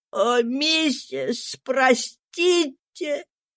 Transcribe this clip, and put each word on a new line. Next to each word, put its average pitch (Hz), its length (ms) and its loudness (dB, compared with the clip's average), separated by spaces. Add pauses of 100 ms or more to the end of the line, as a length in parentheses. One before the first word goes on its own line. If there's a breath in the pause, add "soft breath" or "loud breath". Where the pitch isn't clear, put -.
(120)
«О, 240 300 2
миссис, 254 1200 -2
простите, 294 1600 0 (320)